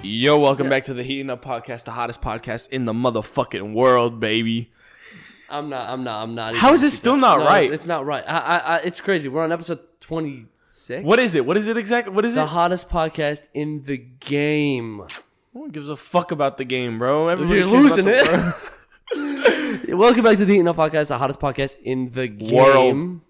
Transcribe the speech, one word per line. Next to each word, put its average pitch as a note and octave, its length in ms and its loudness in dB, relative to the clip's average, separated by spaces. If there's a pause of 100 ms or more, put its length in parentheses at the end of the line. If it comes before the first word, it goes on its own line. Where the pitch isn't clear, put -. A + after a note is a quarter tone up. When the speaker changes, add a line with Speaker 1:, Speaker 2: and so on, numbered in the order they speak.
Speaker 1:
Yo, A#2+ 340 2
welcome C#3 280 2
Speaker 2:
Yeah. C3+ 40 -2
Speaker 1:
back C3+ 140 0
to C3+ 100 -10
the B2 100 -8
Heating C3+ 260 -8
Up B2 140 -10
Podcast, A#2+ 400 -10
the A#2 80 -12
hottest A#2 280 -8
podcast A#2 500 -8
in C3 160 -4
the A2+ 60 -2
motherfucking A2+ 800 -4
world, A#2+ 480 2
baby. A2+ 500 -2 (760)
Speaker 2:
I'm D3 200 -10
not, B2+ 200 -8
I'm C3 140 -8
not, A2 200 -6
I'm A2+ 120 -8
not A2+ 220 -6
Speaker 1:
How B3 120 4
Speaker 2:
even D4+ 60 8
Speaker 1:
is C#4+ 60 4
this C#4+ 140 2
Speaker 2:
keep - 60 -8
Speaker 1:
still B3 140 2
Speaker 2:
that. C#4 60 2
Speaker 1:
not G3 180 4
Speaker 2:
No, D#3 80 2
Speaker 1:
right? F3+ 180 6
Speaker 2:
it's, B2+ 80 0
it's D#3 140 -8
not D#3+ 180 -4
right. D#3 220 -6
I, E3 120 -4
I, D3+ 200 0
I, D#3 200 -2
it's F3 220 -6
crazy. E3 280 -4
We're D3+ 160 -4
on D#3+ 80 -2
episode E3 260 -8 (220)
twenty-six. C#3 1040 -12
Speaker 1:
What G#3 140 4
is A3+ 160 0
it? C3 120 2
What F3 100 0
is G#3 120 -2
it A3+ 80 -2
exactly? A3+ 380 -2
What G#3 100 2
is A#3 100 -2
Speaker 2:
The G3 80 0
Speaker 1:
it? D3+ 60 -2
Speaker 2:
hottest F3 400 -2
podcast D#3 680 -4
in D3 280 -6
the C3+ 160 -6
game. C#3 1000 -2 (560)
Speaker 1:
No A#3+ 60 -16
one D4+ 100 -14
gives D3 180 -12
a D3+ 80 -8
fuck F3 360 -4
about C#3+ 260 -2
the C#3 60 -6
game, B2 340 -4
bro. D3 300 0
Everybody E3+ 320 2
Speaker 2:
You're F#3 80 2
Speaker 1:
cares B3+ 160 6
about C#4 120 6
Speaker 2:
losing F#3+ 100 2
Speaker 1:
the F3+ 480 2 (1300)
Speaker 2:
it. - 60 -4
<laughs> - 0 -
Welcome A3+ 300 6
back G#3+ 140 6
to G#3 60 4
the G3 80 4
Heating F3 160 6
Up E3 80 0
Podcast, D#3 320 0
the B2+ 100 -4
hottest C#3 220 -2
podcast C#3 420 -4
in B2+ 280 -4
the B2+ 180 -4
game. G#2+ 260 -6
Speaker 1:
World. C3+ 760 6